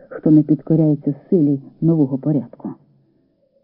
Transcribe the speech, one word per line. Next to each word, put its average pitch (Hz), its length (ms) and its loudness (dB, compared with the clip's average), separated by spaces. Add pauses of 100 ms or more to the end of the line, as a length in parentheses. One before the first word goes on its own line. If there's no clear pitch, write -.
хто - 220 -2
не 156 120 6
підкоряється 151 720 -2 (160)
силі 147 300 0 (200)
нового 151 380 0
порядку. 139 520 -6 (920)